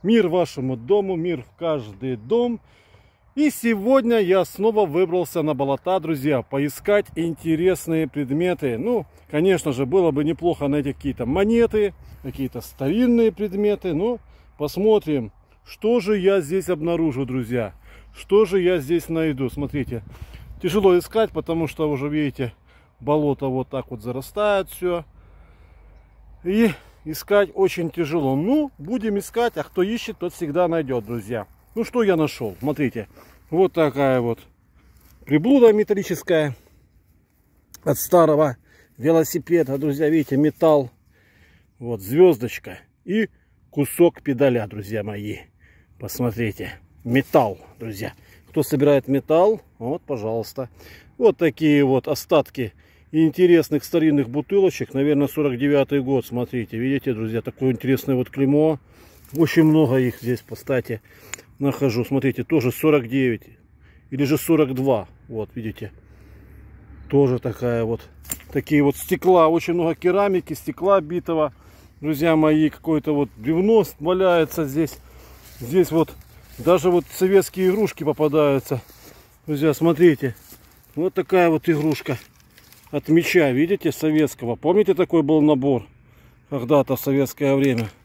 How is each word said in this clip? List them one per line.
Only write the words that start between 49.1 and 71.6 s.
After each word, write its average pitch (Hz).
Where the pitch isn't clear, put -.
вот, 131
пожалуйста. 113
Вот 226
такие 147
вот 131
остатки 139
интересных 160
старинных 147
бутылочек. 151
Наверное, 143
сорок 143
девятый 143
год, 127
смотрите. 120
Видите, 131
друзья, 110
такое 131
интересное 131
вот 123
клеймо. 147
Очень 160
много 156
их 127
здесь, 117
кстати, 120
нахожу. 131
Смотрите, 131
тоже 127
сорок 147
девять 123
или 139
же 143
сорок 151
два. 127
Вот, 107
видите. 110
Тоже 135
такая 117
вот, 113
такие 143
вот 139
стекла. 180
Очень 170
много 165
керамики, 185
стекла 190
битого. 156